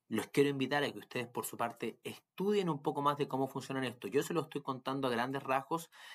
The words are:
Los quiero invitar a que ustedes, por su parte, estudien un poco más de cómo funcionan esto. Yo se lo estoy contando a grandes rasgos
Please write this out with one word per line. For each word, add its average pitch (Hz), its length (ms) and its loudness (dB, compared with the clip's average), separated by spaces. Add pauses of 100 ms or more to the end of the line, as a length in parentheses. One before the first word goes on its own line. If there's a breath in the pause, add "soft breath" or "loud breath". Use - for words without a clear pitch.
Los 110 220 0
quiero 143 200 6
invitar 139 360 2
a 120 60 2
que 104 100 -8
ustedes, 120 260 -6
por 117 180 -6
su - 140 -8
parte, 117 440 -4
estudien 190 680 0
un 151 100 -2
poco 143 220 0
más 143 160 4
de 143 100 2
cómo 135 180 2
funcionan 131 380 -2
esto. 120 240 -6
Yo 139 140 4
se 170 100 -2
lo 160 100 2
estoy 143 200 -4
contando 135 460 -2
a - 20 2
grandes 131 320 0
rasgos 135 480 0 (240 loud breath)